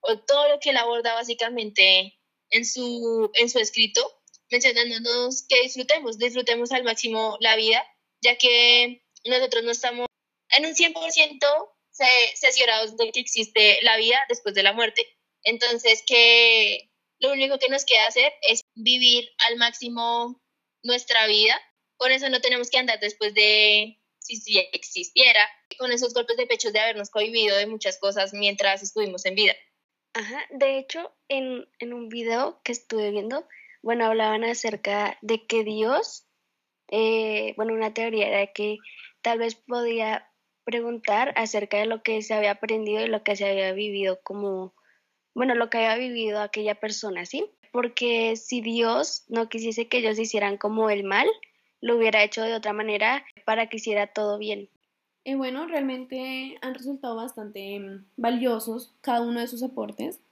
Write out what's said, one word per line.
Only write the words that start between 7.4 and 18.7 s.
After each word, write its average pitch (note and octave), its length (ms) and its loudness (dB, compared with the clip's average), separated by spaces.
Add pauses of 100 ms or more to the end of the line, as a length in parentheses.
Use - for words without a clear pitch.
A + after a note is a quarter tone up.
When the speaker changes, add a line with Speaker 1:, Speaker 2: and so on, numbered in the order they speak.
Speaker 1:
la A3+ 160 4
vida, A3 280 2 (380)
ya A#3+ 140 4
que A#3+ 680 4 (200)
nosotros B3 400 0
no A#3 80 -2
estamos A#3+ 340 -4 (440)
en C#4+ 160 6
un D#4+ 80 -6
cien E4+ 180 4
por E4 180 -6
ciento D4+ 360 2 (440)
ce-, B3 460 2
cerciorados A#3 600 2
de A3+ 140 0
que B3 100 -6
existe A3 600 4
la A3+ 140 6
vida A3+ 220 2 (100)
después G#3 260 -4
de G3 80 2
la G3 100 4
muerte. A3+ 340 0 (360)
Entonces, A#3 640 2
que A#3 840 6 (280)
lo C4 140 2
único C4+ 260 0
que C4 100 0
nos C#4 160 0
queda A#3+ 220 4
hacer B3 260 2 (100)
es A#3 180 2 (140)